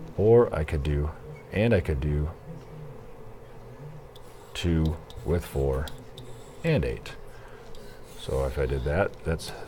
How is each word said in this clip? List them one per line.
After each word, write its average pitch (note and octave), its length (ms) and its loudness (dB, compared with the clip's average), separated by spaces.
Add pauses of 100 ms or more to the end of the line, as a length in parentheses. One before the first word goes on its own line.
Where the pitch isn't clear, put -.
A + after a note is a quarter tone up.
(180)
or A2+ 380 8
I D#2 80 2
could D2+ 200 2
do, D2 260 2 (420)
and A2 220 6
I F#2 60 8
could D2+ 200 2
do D2 300 2 (2250)
two D#2+ 420 4 (300)
with - 200 2
four C#2 420 2 (760)
and D3+ 220 4
eight. - 280 -4 (1040)
So C2 260 0
if C2+ 140 0
I C2+ 80 4
did C2 160 0
that, - 420 0
that's - 260 -2 (160)